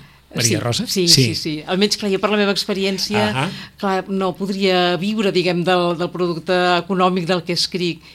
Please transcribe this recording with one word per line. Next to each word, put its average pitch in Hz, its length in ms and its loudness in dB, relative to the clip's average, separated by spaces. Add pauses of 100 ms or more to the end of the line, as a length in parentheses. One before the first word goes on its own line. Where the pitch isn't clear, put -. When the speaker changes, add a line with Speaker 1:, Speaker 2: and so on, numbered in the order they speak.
(300)
Speaker 1:
Maria 120 160 -4
Speaker 2:
Sí, 117 160 2
Speaker 1:
Rosa? 120 240 -2
Speaker 2:
sí, 185 220 0
Speaker 1:
Sí. 165 160 6
Speaker 2:
sí, 110 100 0
sí. 151 320 -6
Almenys, 196 320 0
clar, 208 140 -2
jo 190 100 0
per 208 80 0
la 208 80 2
meva 202 160 2
experiència, 190 800 -2
Speaker 1:
Ahà. 135 140 0 (320)
Speaker 2:
clar, 190 300 -2
no 190 280 -2
podria 185 580 2
viure, 202 360 0
diguem, 175 340 2
del, 175 320 2
del 170 140 -2
producte 170 420 -2
econòmic 180 720 2
del 180 180 0
que 180 100 -4
escric. 170 440 -2 (180)